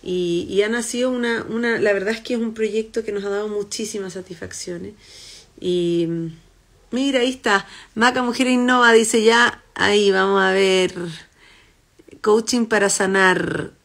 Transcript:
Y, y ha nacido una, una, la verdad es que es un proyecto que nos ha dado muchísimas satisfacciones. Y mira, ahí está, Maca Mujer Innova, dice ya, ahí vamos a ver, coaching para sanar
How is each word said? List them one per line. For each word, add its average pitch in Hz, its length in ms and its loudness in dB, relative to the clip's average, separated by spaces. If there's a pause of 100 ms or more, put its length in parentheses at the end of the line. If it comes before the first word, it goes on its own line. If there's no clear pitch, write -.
Y, 175 480 -4
y 196 120 2
ha 214 60 0
nacido 240 420 -2
una, 240 380 -2
una, 233 300 -2
la 208 140 2
verdad 196 200 -2
es 226 80 -6
que - 140 -6
es 226 60 -2
un 226 120 -4
proyecto 220 520 -4
que 214 80 -6
nos 196 120 -6
ha 202 60 -4
dado 202 180 -4
muchísimas 208 680 -8
satisfacciones. 185 800 -12 (680)
Y 175 480 0 (840)
mira, 262 300 0
ahí 254 100 0
está, 220 380 -2 (260)
Maca 254 280 2
Mujer 247 260 -2
Innova, 247 440 4
dice 226 300 4
ya, 233 400 4 (120)
ahí 202 360 2
vamos 190 320 2
a 190 100 2
ver, 185 400 2 (1300)
coaching 226 460 2
para 202 240 2
sanar 190 800 0 (140)